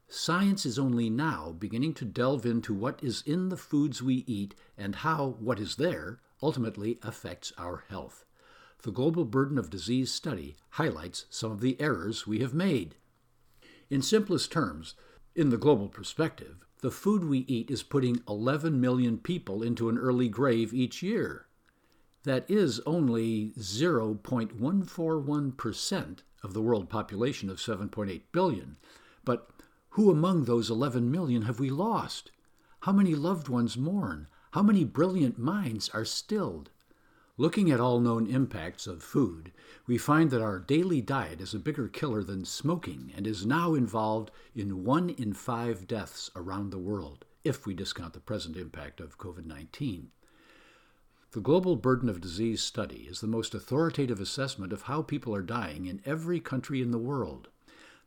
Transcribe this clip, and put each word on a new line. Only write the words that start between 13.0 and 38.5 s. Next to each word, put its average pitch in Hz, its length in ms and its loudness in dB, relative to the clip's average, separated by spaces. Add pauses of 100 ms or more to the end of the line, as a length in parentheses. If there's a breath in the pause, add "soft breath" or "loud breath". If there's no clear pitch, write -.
In 139 120 2
simplest 202 500 2
terms, 82 440 -2 (380 soft breath)
in 151 160 4
the 117 80 4
global 110 300 4
perspective, - 800 -6 (160)
the 131 100 0
food 202 320 2
we 135 240 2
eat 117 240 -2
is 110 120 -4
putting 123 440 2
eleven 131 540 2
million 127 360 4
people 110 460 -4
into 117 240 0
an 117 100 2
early 123 300 4
grave 113 460 2
each 127 280 0
year. 175 440 -2 (800 soft breath)
That 131 260 0
is 175 360 4
only 113 760 2
zero 110 540 2
point 113 440 -2
one 180 240 2
four 160 360 -2
one 143 340 0
percent 110 720 -4 (200)
of 98 100 -8
the 110 80 0
world 107 280 2
population 107 600 -2
of 92 120 -8
seven 101 260 -4
point 104 220 -4
eight - 240 -10
billion. 151 420 2 (480 loud breath)
But 123 240 -2 (480 loud breath)
who 202 140 8
among 165 360 6
those 117 260 2
eleven 120 400 2
million 131 320 2
have 117 160 -2
we 135 100 2
lost? 185 640 -2 (480 soft breath)
How 190 140 2
many 196 200 8
loved 156 340 0
ones 120 300 2
mourn? 127 500 -2 (260 soft breath)
How 180 100 4
many 202 220 8
brilliant 151 520 4
minds 127 520 0
are 110 160 -2
stilled? 113 640 -4 (640 soft breath)
Looking 160 340 4
at 120 80 6
all 123 200 6
known 117 280 4
impacts 104 580 -2